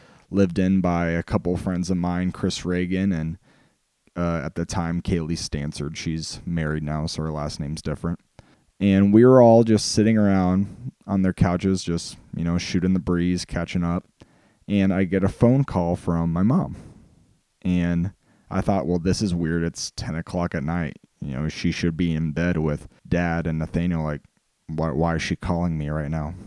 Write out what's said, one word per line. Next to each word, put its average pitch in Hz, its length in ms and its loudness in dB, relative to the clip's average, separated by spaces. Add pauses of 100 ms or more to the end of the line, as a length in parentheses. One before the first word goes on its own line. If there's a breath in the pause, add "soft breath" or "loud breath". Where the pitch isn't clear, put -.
(320 soft breath)
lived 92 260 2
in 95 240 2
by 87 280 0
a 85 120 0
couple 90 360 -2
friends 90 340 -4
of 92 60 0
mine, 90 340 -2
Chris - 340 -6
Reagan 92 460 0
and, 80 260 -4 (800 soft breath)
uh, 85 280 -2
at 82 120 -8
the 85 100 -4
time, 85 340 -4
Kaylee 85 380 -2
Stansard. 73 580 -6
She's 80 480 -6
married 78 400 -2
now, 76 220 -4
so - 160 -6
her 78 100 -4
last 76 280 -6
name's 78 240 -8
different. 82 360 -6 (600 soft breath)
And 98 340 6
we 113 120 10
were 127 180 10
all 117 200 10
just 110 280 2
sitting 110 260 4
around 98 760 2 (140)
on 98 160 0
their 92 120 2
couches, 92 500 0
just, - 340 -6 (180)
you 80 80 -4
know, 85 140 0
shooting 92 360 0
the 92 60 0
breeze, 90 460 0
catching 87 380 -4
up. 85 220 -2 (640 soft breath)
And 98 240 2
I 95 120 0
get 95 200 0
a 98 60 2
phone 127 360 4
call 87 300 0
from 85 380 -2
my 85 80 0
mom. 120 360 0 (840 loud breath)
And 87 520 0 (360 soft breath)
I 95 120 -2
thought, 95 260 0
"Well, 87 100 2
this 87 240 -2
is 95 140 0
weird. 85 260 0
It's - 300 -6
ten - 240 -8
o'clock 87 400 -4
at 78 80 -4
night. 82 340 -4 (220)
You 69 140 -8
know, 73 140 -4
she 85 240 -2
should 82 240 -2
be 82 200 0
in 78 160 -2
bed 85 260 -2
with 78 300 -2 (200 soft breath)
Dad 85 380 -2
and 80 140 -2
Nathaniel. 85 440 -2
Like, 76 180 -4 (440)
why, 80 240 -4
why 82 260 0
is 80 60 -2
she - 140 -4
calling 85 420 -2
me 73 120 -4
right 76 200 -4
now?" 78 240 -4 (140)